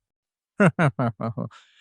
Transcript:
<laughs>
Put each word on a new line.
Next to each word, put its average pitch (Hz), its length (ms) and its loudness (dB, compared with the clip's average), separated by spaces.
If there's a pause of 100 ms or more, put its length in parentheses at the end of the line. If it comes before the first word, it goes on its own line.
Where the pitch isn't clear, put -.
(580)
<laughs> 120 880 -2 (320)